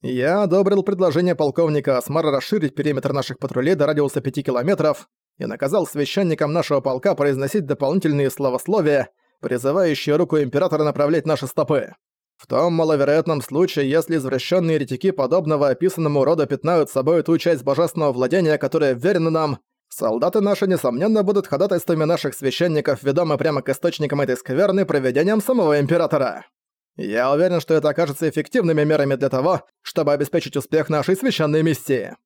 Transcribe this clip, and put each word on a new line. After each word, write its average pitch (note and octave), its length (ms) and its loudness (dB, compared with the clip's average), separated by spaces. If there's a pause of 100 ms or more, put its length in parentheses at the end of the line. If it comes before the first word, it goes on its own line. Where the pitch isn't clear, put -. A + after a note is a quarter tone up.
я C#3 420 0
одобрил G3 400 2
предложение F3+ 500 2
полковника D3 640 0
Осмара D3+ 340 -2
расширить D3 440 -2
периметр C#3 380 -2
наших C3+ 260 -6
патрулей C3+ 360 0
до D3 100 2
радиуса D3 340 0
пяти C3+ 240 -6
километров C#3+ 640 0 (300)
и - 80 -8
наказал C#3+ 420 -2
священникам D3+ 640 -2
нашего D3+ 300 0
полка C3+ 340 0
произносить C#3+ 520 0
дополнительные C#3+ 600 0
словословия, C#3 840 0 (280)
призывающие D3 800 0
руку E3 200 2
императора D3+ 460 0
направлять D3 420 0
наши D3 220 -2
стопы. C#3 460 -2 (420)
В - 120 -20
том E3+ 260 0
маловероятном D#3 680 2
случае, C#3+ 480 -2
если D#3+ 280 0
извращенные D#3 580 0
еретики C#3+ 360 -2
подобного D3+ 580 0
описанному D3 560 0
рода D3+ 220 2
пятнают D#3 420 0
собой D3 340 0
ту E3 140 2
часть D#3 260 0
божественного D3 480 0
владения, D3 460 2
которая C#3+ 360 0
вверена E3 360 0
нам, D#3 300 -2 (280)
солдаты A#2+ 540 0
наши, G3+ 260 0
несомненно, F#3 560 0
будут G3 240 0
ходатайствами E3+ 560 0
наших D#3 300 -2
священников D3 720 -2
ведомы D3 340 0
прямо D3 240 0
к - 80 -8
источникам C#3+ 500 -2
этой B2+ 160 0
скверны F#3 500 0
провидением D3 540 0
самого F#3 400 2
императора. C#3+ 680 0 (520)
Я A#2+ 340 0
уверен, E3+ 300 2
что - 120 -2
это D3+ 160 2
окажется D3+ 380 -2
эффективными D#3+ 560 0
мерами D3 320 2
для C3 140 0
того, C#3+ 320 0 (200)
чтобы D3 300 -2
обеспечить D3 460 -2
успех D3+ 320 -2
нашей D#3 260 0
священной D#3+ 480 0
миссии. C3 520 -2 (100)